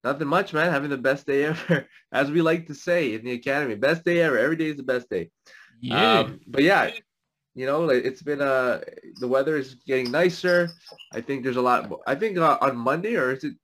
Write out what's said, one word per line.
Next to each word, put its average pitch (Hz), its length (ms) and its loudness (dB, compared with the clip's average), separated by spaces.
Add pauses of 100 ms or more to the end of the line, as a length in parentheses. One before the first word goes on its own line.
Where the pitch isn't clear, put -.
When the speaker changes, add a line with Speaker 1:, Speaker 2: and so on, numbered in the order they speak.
Speaker 1:
Nothing 143 240 -2
much, 180 260 0
man. 160 180 2
Having 143 200 -2
the 139 60 -2
best 135 300 -2
day 139 180 2
ever. 156 400 -2 (140)
<laughs> - 140 -20
As 139 180 0
we 165 100 2
like 165 260 0
to 156 60 -12
say 160 400 0
in 110 120 -10
the 123 80 -6
academy, 135 420 -2
best 143 300 0
day 175 160 2
ever. 151 160 2
Every 139 180 2
day 160 120 -2
is 151 100 -6
the 143 60 -12
best 123 260 -4
day. 87 200 -4 (520)
Speaker 2:
Yeah. 110 380 4
Speaker 1:
Um, - 280 -4
but 131 160 2
yeah, 160 280 4 (640)
you 131 100 -8
know, 143 160 0
like, 135 240 2
it's 131 160 -4
been, 147 180 -6
uh, 131 400 0 (400)
the 123 80 -4
weather 139 300 0
is 131 160 -8 (120)
getting 131 240 0
nicer. 175 600 2 (440)
I - 60 -6
think 131 240 -6
there's 127 140 -2
a 127 40 2
lot 123 280 2
more. - 180 -10
I 135 80 0
think, 202 220 -4
uh, 160 240 4
on 131 160 0
Monday, 160 400 -2
or 131 160 0
is 131 100 -8
it 147 200 -8